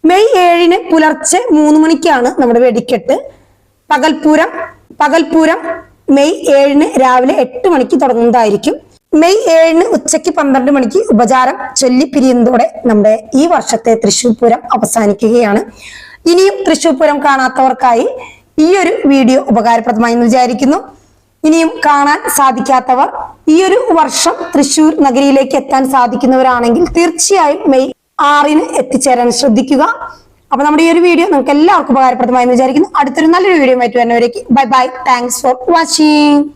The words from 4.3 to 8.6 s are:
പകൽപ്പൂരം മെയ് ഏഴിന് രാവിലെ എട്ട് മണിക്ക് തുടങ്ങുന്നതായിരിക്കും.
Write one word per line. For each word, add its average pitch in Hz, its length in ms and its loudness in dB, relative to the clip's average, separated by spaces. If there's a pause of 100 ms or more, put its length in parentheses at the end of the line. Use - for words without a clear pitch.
പകൽപ്പൂരം 320 640 0 (500)
മെയ് 285 260 2 (140)
ഏഴിന് 277 360 2 (140)
രാവിലെ 254 400 2
എട്ട് - 280 -4
മണിക്ക് 285 280 0
തുടങ്ങുന്നതായിരിക്കും. 233 800 0 (380)